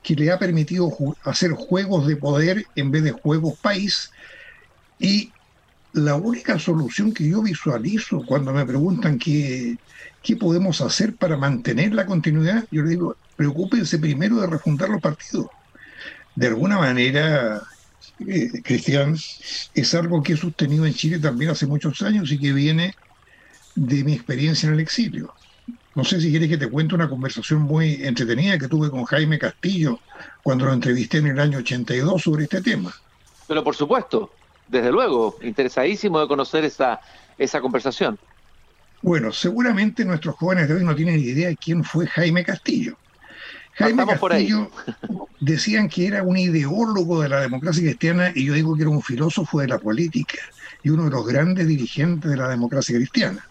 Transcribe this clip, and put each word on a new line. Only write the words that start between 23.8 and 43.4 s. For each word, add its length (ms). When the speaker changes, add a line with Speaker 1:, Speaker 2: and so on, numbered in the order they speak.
Speaker 1:
mi 100
experiencia 540
en 80
el 60
exilio. 520
No 80
sé 180
si 80
quieres 200
que 80
te 120
cuente 240
una 160
conversación 520
muy 420
entretenida 560
que 80
tuve 240
con 140
Jaime 340
Castillo 600
cuando 220
lo 80
entrevisté 440
en 100
el 120
año 200
ochenta 360
y 40
dos 220
sobre 220
este 180
tema. 320
Speaker 2:
Pero 160
por 120
supuesto, 560
desde 240
luego, 500
interesadísimo 800
de 80
conocer 380
esa, 340
esa 240
conversación. 580
Speaker 1:
Bueno, 300
seguramente 720
nuestros 300
jóvenes 320
de 80
hoy 80
no 120
tienen 240
idea 280
de 100
quién 260
fue 220
Jaime 380
Castillo. 540